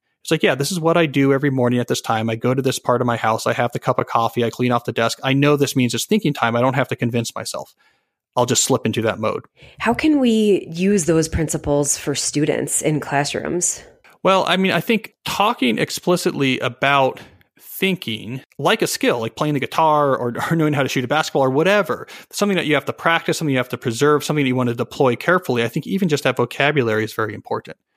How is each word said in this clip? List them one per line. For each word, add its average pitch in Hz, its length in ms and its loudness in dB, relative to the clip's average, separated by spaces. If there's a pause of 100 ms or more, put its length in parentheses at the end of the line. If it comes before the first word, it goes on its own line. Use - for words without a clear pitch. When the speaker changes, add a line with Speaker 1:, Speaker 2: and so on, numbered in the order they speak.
(220)
Speaker 1:
It's - 80 -12
like, 165 120 2
"Yeah, 165 120 2
this 135 160 -2
is 185 80 -4
what 165 200 2
I 170 80 4
do 139 260 2
every 139 160 0
morning 123 320 2
at 117 80 -4
this - 140 -2
time. 113 260 -2
I 113 80 -2
go 123 160 0
to 135 80 0
this 127 180 -2
part 123 220 2
of 127 60 0
my 117 100 0
house. 110 300 -2
I 120 80 0
have 120 180 -2
the 123 60 -8
cup - 200 0
of 120 80 -2
coffee. 117 380 0
I 113 60 -2
clean 123 200 -2
off 120 140 0
the 123 80 -6
desk. 117 320 -2
I 135 80 0
know 143 240 4
this 139 180 -2
means 123 200 0
it's 113 100 -4
thinking 214 300 0
time. 117 220 0
I 120 40 2
don't 127 140 2
have 131 140 0
to 120 80 -4
convince 117 380 -4
myself. - 400 -10 (600)
I'll 123 80 4
just 123 200 2
slip 127 200 0
into 110 160 -2
that 107 180 0
mode." 107 280 -4 (320)
Speaker 2:
How 233 160 0
can 302 260 2
we 220 500 4
use 180 360 0
those 160 200 2
principles 147 680 -2
for 147 180 -4
students - 680 -2
in 151 180 0
classrooms? 143 840 -4 (400)
Speaker 1:
Well, 185 240 2
I 185 120 0
mean, 190 140 2
I 165 100 0
think - 320 -2 (100)
talking 233 540 0
explicitly 147 800 -2
about 135 600 0 (400)
thinking, 185 840 -6 (160)
like 185 240 0
a 160 40 2
skill, 170 340 0
like 113 160 -6
playing 151 180 0
the 135 60 0
guitar 151 540 2
or, 120 280 -2
<laughs> - 80 -6
or 170 40 2
knowing 151 200 2
how 139 80 0
to 127 80 0
shoot 135 120 -2
a 123 60 -6
basketball 147 360 0
or 131 60 2
whatever, 170 560 0 (240)
something 202 260 0
that 165 100 0
you 147 80 2
have 135 100 2
to 123 80 -4
practice, 165 460 0
something 151 140 -2
you 131 60 2
have 123 120 -2
to 120 80 -6
preserve, 143 440 2
something 151 220 0
that 131 40 2
you 127 60 0
want 127 140 0
to 117 60 -2
deploy 120 420 0
carefully. 135 460 0
I 117 60 0
think - 180 -6
even 190 240 0
just 143 140 0
that 127 120 2
vocabulary 123 680 0
is 107 100 -8
very 107 180 -4
important. - 460 -8 (180)